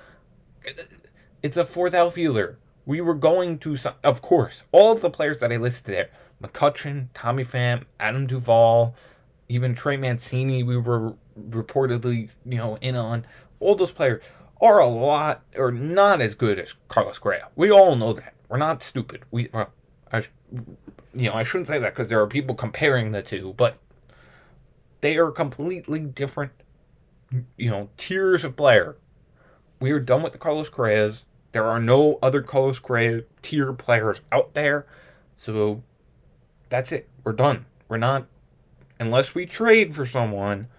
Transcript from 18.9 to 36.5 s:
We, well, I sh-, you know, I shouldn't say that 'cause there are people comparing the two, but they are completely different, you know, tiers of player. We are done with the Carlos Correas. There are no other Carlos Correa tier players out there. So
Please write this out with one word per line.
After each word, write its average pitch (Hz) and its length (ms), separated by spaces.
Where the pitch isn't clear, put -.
We, 117 200
well, 110 200
I 113 100
sh-, - 80
you 120 160
know, 98 40
I 113 100
shouldn't 180 240
say 151 120
that 110 160
'cause 110 140
there 110 120
are 104 60
people 131 280
comparing 123 560
the 101 100
two, 95 360
but 117 200
they 156 160
are 165 140
completely 156 680
different, 139 520
you 117 120
know, 101 280
tiers 185 460
of 135 120
player. 113 400
We 131 120
are 151 80
done 127 240
with 156 100
the - 40
Carlos 156 320
Correas. 107 540
There 110 140
are 113 140
no 135 420
other 135 200
Carlos 135 380
Correa 117 440
tier 139 320
players 110 480
out - 220
there. 147 320
So 107 460